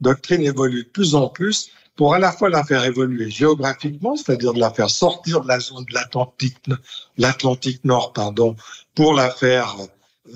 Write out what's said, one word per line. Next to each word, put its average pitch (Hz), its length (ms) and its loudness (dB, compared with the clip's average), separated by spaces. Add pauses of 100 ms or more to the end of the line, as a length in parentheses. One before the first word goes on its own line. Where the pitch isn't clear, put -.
doctrine 135 420 0
évolue 127 420 0
de - 40 -20
plus 180 260 0
en 135 140 4
plus - 420 -4 (260)
pour 147 180 4
à 180 40 2
la 185 120 4
fois 196 180 0
la 160 140 2
faire 135 220 0
évoluer 127 460 -2
géographiquement, 147 840 0
c'est-à-dire 123 360 -2
de 120 80 -2
la 113 100 2
faire 107 200 -2
sortir 165 500 -2
de 131 80 -4
la 127 100 0
zone 127 300 -12
de 117 60 -10
l'Atlantique, 127 640 -4 (580)
l'Atlantique 127 680 0
Nord, 123 280 0
pardon, 110 420 0 (400)
pour 156 200 4
la 127 160 4
faire, 127 440 0 (600)